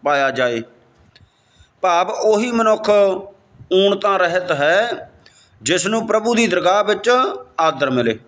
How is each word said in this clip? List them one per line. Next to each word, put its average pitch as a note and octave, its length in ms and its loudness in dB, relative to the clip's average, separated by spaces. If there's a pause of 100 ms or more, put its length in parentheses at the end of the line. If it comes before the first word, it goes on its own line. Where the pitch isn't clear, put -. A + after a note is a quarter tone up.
ਪਾਇਆ C#3 280 0
ਜਾਏ, A#2+ 300 -2 (1200)
ਭਾਵ F3+ 280 0
ਉਹੀ G#3+ 420 0
ਮਨੁੱਖ A3 380 0 (840)
ਊਣਤਾਂ G3 460 2
ਰਹਿਤ F3+ 320 -2
ਹੈ E3+ 580 0 (520)
ਜਿਸ F3 260 -2
ਨੂੰ A3+ 200 -2
ਪ੍ਰਭੂ A3 280 0
ਦੀ A3+ 120 2
ਦਰਗਾਹ F3+ 360 0
ਵਿੱਚ G#3 260 -2 (500)
ਆਦਰ D3 300 0
ਮਿਲੇ। A#2 380 0